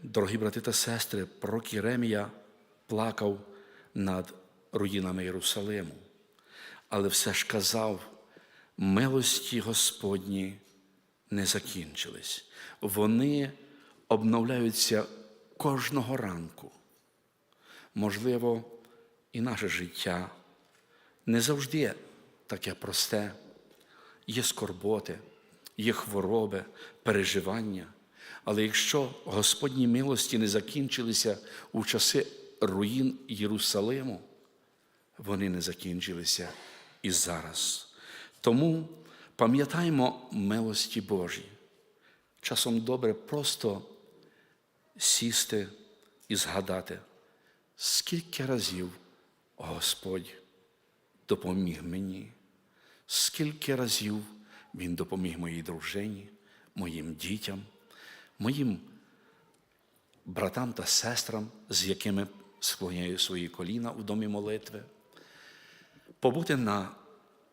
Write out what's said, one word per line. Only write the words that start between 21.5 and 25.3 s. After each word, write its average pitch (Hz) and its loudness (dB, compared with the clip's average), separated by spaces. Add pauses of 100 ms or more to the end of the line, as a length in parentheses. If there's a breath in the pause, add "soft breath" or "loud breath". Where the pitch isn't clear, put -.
таке 95 -6
просте. 101 -2 (960 loud breath)
Є 113 0
скорботи, 98 -2 (580)